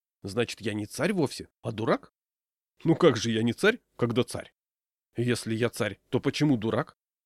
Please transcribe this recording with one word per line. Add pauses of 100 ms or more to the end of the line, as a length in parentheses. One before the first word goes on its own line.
(220)
Значит,
я
не
царь
вовсе, (140)
а
дурак? (720)
Ну
как
же
я
не
царь, (160)
когда
царь? (640)
Если
я
царь, (100)
то
почему
дурак? (280)